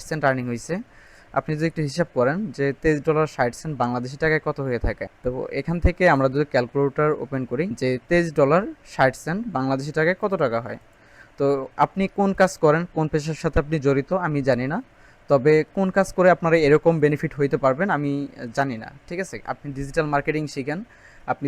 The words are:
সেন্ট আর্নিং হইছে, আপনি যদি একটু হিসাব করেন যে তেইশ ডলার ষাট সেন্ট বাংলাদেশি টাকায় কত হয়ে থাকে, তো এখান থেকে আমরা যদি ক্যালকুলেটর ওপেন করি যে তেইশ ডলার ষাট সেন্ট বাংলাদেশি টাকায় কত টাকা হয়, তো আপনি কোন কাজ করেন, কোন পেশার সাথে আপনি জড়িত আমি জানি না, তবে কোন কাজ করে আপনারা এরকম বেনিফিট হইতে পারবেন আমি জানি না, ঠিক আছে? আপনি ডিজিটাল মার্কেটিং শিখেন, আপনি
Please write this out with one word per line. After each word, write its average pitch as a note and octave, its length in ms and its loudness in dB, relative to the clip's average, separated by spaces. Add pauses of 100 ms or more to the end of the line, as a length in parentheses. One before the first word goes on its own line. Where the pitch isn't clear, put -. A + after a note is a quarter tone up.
সেন্ট D#3 220 -6
আর্নিং B2+ 220 0
হইছে, A#2+ 220 -8 (640)
আপনি - 180 -2
যদি D#3+ 140 -2
একটু D#3+ 180 -6
হিসাব D#3+ 180 -4 (100)
করেন C3 200 2 (200)
যে C#3 80 -2 (160)
তেইশ D#3 160 2 (100)
ডলার D#3 280 2
ষাট A#2+ 240 0
সেন্ট D#3 140 -8 (100)
বাংলাদেশি B2 400 -4
টাকায় D#3 240 0
কত D3 100 -4 (100)
হয়ে A#2+ 180 -2
থাকে, A2+ 200 -4 (180)
তো B2+ 60 -2 (300)
এখান E3 260 -4
থেকে F#3 180 0 (100)
আমরা C3+ 200 4
যদি C#3+ 200 0
ক্যালকুলেটর C#3 580 0 (120)
ওপেন C3+ 180 -6 (100)
করি C3 140 -2 (140)
যে B2+ 100 0 (200)
তেইশ E3+ 180 2 (120)
ডলার D3+ 240 4 (300)
ষাট C3 200 4 (100)
সেন্ট F3+ 180 -4 (160)
বাংলাদেশি C3+ 400 -2
টাকায় E3 260 2
কত G3 100 -2 (100)
টাকা A#2 220 0
হয়, A2 140 -10 (600)
তো C#3 60 2 (400)
আপনি F#3+ 180 -2 (140)
কোন G3 120 2 (120)
কাজ F#3 100 4 (120)
করেন, D#3 180 4 (140)
কোন D#3 160 0
পেশার D#3 320 -4
সাথে E3+ 200 -2
আপনি D#3 120 -4 (100)
জড়িত C#3 260 2 (160)
আমি D3 120 -2 (100)
জানি B2 240 0
না, F#3+ 40 -2 (540)
তবে C#3+ 220 6 (240)
কোন F#3+ 100 2 (100)
কাজ F#3+ 100 4 (100)
করে F3+ 180 6
আপনারা E3 220 2 (100)
এরকম D#3 260 6 (100)
বেনিফিট D3 360 0
হইতে C#3 240 0
পারবেন C3+ 240 2 (100)
আমি C#3+ 140 -2 (460)
জানি C#3 260 0
না, - 60 -14 (180)
ঠিক F3 160 -8
আছে? C#3+ 120 -12 (160)
আপনি - 160 -12 (100)
ডিজিটাল C#3+ 360 -2
মার্কেটিং D3+ 300 0 (100)
শিখেন, D3 260 -6 (520)
আপনি C#3 160 -4